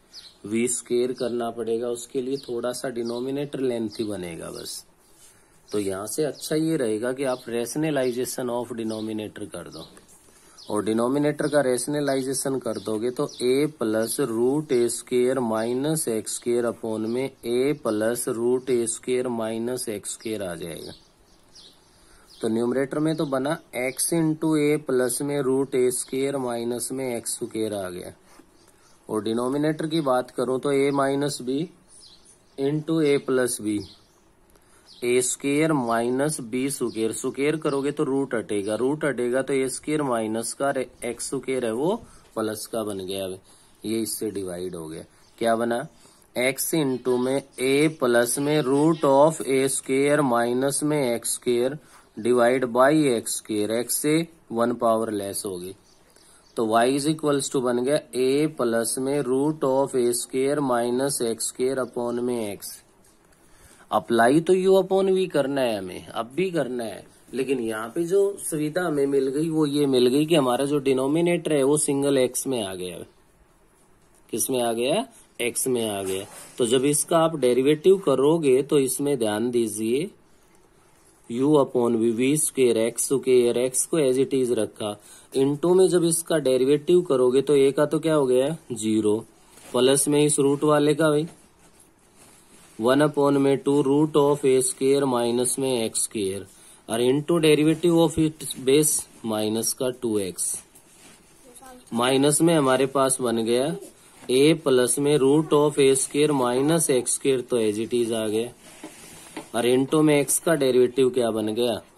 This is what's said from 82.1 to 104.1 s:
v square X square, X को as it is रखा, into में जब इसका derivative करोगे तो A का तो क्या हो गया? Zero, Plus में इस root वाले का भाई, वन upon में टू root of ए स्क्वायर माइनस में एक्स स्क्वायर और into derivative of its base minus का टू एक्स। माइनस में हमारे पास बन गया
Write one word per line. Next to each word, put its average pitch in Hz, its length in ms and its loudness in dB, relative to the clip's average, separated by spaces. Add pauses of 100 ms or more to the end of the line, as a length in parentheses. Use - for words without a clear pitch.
v 131 220 2
square 123 400 2
X 113 280 0
square, 123 520 2
X 127 280 0
को 170 140 0
as 131 180 2
it 135 160 0
is 127 240 0
रखा, 104 380 -4 (380)
into 143 420 2
में 185 120 8
जब 170 160 2
इसका 165 340 0
derivative 143 640 4
करोगे 131 400 4
तो 143 160 2
A 135 160 4
का 147 120 2
तो 156 140 0
क्या 156 160 0
हो 143 100 4
गया? 131 300 2 (180)
Zero, 107 440 0 (540)
Plus 135 360 4
में 147 180 4
इस 147 140 2
root 143 240 2
वाले 151 320 4
का 156 140 2
भाई, 151 180 0 (1500)
वन 131 200 4
upon 143 360 2
में 139 200 4
टू 143 260 0
root 147 340 2
of 143 280 2
ए 131 160 4
स्क्वायर 139 440 0
माइनस 120 540 0
में 127 260 -2
एक्स - 180 -4
स्क्वायर 98 420 -6 (440)
और 113 120 -2
into 147 400 2
derivative 156 580 4
of 160 200 2
its 151 360 -2 (140)
base 147 240 4 (320)
minus 110 480 -2
का 127 160 -4
टू 113 300 -2
एक्स। - 440 -6 (1300)
माइनस 135 480 2
में 170 140 6
हमारे 135 300 4
पास 131 360 0
बन 117 160 0
गया 123 380 0 (560)